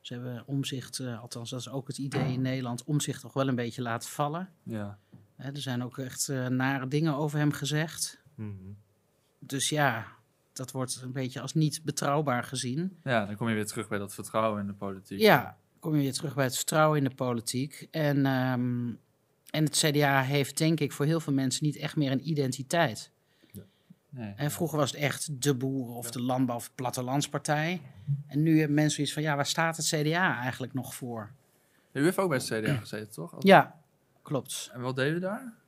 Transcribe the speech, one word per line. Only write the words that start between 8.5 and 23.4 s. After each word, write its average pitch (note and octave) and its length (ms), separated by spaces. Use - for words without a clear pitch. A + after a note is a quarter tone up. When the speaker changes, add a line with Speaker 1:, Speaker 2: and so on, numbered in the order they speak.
Speaker 1:
Dus - 300
ja, C3 380
dat C3 180
wordt B2+ 320
een B2+ 100
beetje B2+ 280
als - 140
niet D#3 300
betrouwbaar C#3+ 600
gezien. C3 600
Speaker 2:
Ja, A2+ 220
dan G#2 100
kom A#2 120
je A2+ 60
weer G#2 120
terug G#2 220
bij G#2 100
dat G2+ 160
vertrouwen A2 460
in G2+ 60
de G2+ 60
politiek. G2 480
Speaker 1:
Ja, F#3+ 360
kom D#3 160
je C#3+ 60
weer C3+ 100
terug C3+ 220
bij C#3 100
het B2 120
vertrouwen D#3 420
in C#3 60
de B2+ 100
politiek. B2+ 760
En, C#3+ 360
ehm, B2 640
en D#3 140
het C#3+ 200
C D3 100
D D3 80
A C#3 200
heeft, C3+ 360
denk D#3+ 220
ik, C#3+ 120
voor C#3+ 140
heel E3 140
veel D3+ 120
mensen C3+ 320
niet D3 120
echt - 200
meer C#3+ 140
een C3+ 180
identiteit. C#3 840